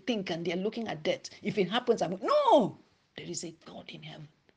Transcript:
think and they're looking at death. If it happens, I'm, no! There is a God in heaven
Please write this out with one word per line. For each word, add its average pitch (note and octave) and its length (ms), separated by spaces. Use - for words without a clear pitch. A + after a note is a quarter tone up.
think G3 260
and E3+ 140
they're F3 120
looking A3 300
at D#3 160
death. - 260
If G#3 160
it F3+ 120
happens, A#3 320
I'm, F3+ 200
no! G4+ 560
There D3+ 100
is E3+ 200
a D#3+ 100
God - 240
in D#3 140
heaven D#3 240